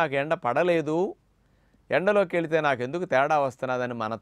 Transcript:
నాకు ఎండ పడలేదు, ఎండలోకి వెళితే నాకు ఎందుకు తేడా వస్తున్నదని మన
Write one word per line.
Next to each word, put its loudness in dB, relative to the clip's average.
నాకు 0
ఎండ 0
పడలేదు, 0
ఎండలోకి 2
వెళితే 0
నాకు 0
ఎందుకు -6
తేడా 2
వస్తున్నదని -4
మన -4